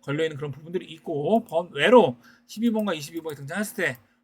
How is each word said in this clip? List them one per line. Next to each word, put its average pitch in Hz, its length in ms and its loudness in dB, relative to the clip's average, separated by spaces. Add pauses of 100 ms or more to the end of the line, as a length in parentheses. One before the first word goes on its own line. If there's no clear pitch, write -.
걸려있는 156 360 -2
그런 143 140 -8
부분들이 170 420 -8
있고 165 500 -2
번외로 165 720 4 (300)
십이 226 240 -2
번과 214 220 0
이십이 156 280 -8
번에 156 140 -8
등장했을 165 400 -8
때 151 240 -4 (240)